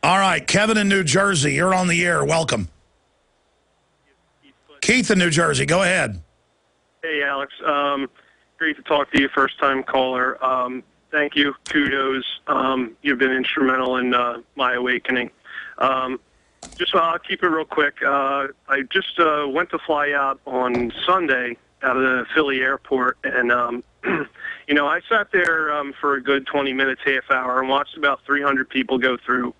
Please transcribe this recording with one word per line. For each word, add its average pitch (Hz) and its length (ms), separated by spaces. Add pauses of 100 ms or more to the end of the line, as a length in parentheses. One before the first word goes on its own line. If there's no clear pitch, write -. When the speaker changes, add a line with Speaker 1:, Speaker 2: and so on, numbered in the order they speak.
Speaker 1:
All 175 160
right, 185 280
Kevin 214 320
in 202 100
New 196 140
Jersey, 156 520
you're 180 200
on 185 140
the 175 180
air. 160 180
Welcome. 143 440 (2000)
Keith 233 300
in 196 80
New 175 120
Jersey, 147 360
go 170 160
ahead. 143 400 (800)
Speaker 2:
Hey, 151 220
Alex. 139 280 (120)
Um, 143 440 (480)
great 156 200
to - 60
talk 143 280
to 139 100
you, 139 80
first-time 135 540
caller. 127 640
Um, 127 400 (260)
thank 147 240
you. 143 200 (140)
Kudos. 135 560 (220)
Um, 131 560
you've 139 160
been 131 140
instrumental 131 640
in, 127 180
uh, 120 240 (160)
my 127 200
awakening. 123 580 (460)
Um, 131 420 (580)
just, 175 160
uh, 190 40
I'll 165 200
keep - 240
it 185 60
real 160 160
quick. - 360
Uh, 139 480 (200)
I 139 140 (100)
just, - 260
uh, 151 300
went 165 220
to 165 100
fly 147 320
out 135 340
on 123 460 (120)
Sunday 135 520 (260)
out 127 140
of 131 60
the 127 300
Philly 139 280
airport, 131 640
and, 127 260
um, 120 320 (120)
<clears throat> - 100
you - 680
know, 147 120
I 160 220
sat 214 240
there, 165 400
um, 143 280
for 143 140
a 131 80
good 139 240
twenty 139 260
minutes, 131 320
half 135 260
hour, 127 280
and 131 100
watched 139 280
about 143 280
three 143 180
hundred 135 260
people 131 300
go 127 180
through. 123 440